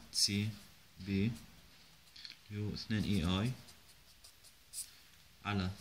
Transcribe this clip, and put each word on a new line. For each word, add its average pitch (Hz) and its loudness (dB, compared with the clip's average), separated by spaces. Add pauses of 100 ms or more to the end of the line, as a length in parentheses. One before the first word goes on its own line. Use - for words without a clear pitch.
(120)
سي 101 4 (520)
بي 98 2 (1200)
اللي 104 -4
هو 98 -2
اثنين 107 0
اي 92 4
اي 95 2 (1900)
على 95 2 (100)